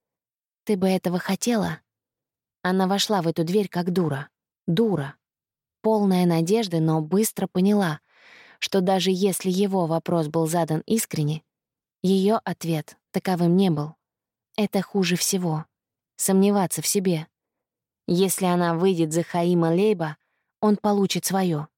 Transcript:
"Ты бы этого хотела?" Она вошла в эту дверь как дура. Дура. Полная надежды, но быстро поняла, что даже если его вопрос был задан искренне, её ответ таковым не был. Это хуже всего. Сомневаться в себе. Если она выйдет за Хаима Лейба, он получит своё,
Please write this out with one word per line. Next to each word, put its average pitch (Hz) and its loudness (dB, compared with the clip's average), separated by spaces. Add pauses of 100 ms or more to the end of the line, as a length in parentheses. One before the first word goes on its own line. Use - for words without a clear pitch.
(640)
"Ты 208 -2
бы 190 2
этого 180 0
хотела?" 190 -4 (840)
Она 185 0
вошла 196 0
в 165 -2
эту 165 -2
дверь 185 0
как 175 -4
дура. 151 -2 (360)
Дура. 165 0 (680)
Полная 202 2
надежды, 170 0
но 160 2
быстро 190 -2
поняла, 185 0 (580)
что - -2
даже 185 2
если 185 0
его 190 0
вопрос 165 -2
был 160 0
задан 160 0
искренне, 156 -2 (600)
её 190 2
ответ 165 -6 (140)
таковым 175 0
не 190 4
был. 151 -4 (640)
Это 202 0
хуже 180 -2
всего. 165 -4 (500)
Сомневаться 196 2
в - -8
себе. 180 -2 (800)
Если 180 0
она 175 2
выйдет 165 0
за 170 0
Хаима 175 0
Лейба, 170 0 (460)
он 208 2
получит 202 0
своё, 180 0 (120)